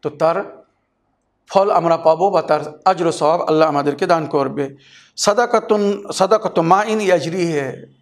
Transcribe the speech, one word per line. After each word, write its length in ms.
তো 80
তার 260
ফল 200
আমরা 260
পাবো 340
বা 120
তার 180
আজর 220
ও 60
সওয়াব 280
আল্লাহ 280
আমাদেরকে 380
দান 200
করবে। 380
সাদাকাতুন, 680
সাদাকাতু 500
মা 220
ইন 160
ইয়াজরিহে 880